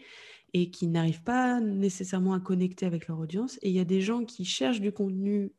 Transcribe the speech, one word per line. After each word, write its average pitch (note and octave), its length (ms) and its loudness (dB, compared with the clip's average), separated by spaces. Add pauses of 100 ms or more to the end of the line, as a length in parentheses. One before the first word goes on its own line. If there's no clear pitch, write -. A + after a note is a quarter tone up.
(540)
et F3 180 2
qui - 160 -2
n'arrivent E3 360 2
pas B3 380 2
nécessairement F#3+ 720 0
à F#3 60 0
connecter F#3 460 0
avec E3+ 220 -2
leur D#3+ 120 -6
audience. F3+ 420 -4
Et G3 80 0
il F3+ 60 2
y F#3+ 40 4
a F3+ 60 2
des F#3+ 160 4
gens A#3 220 0
qui G3 220 -8
cherchent B3 360 0
du G3+ 100 0
contenu G3 680 0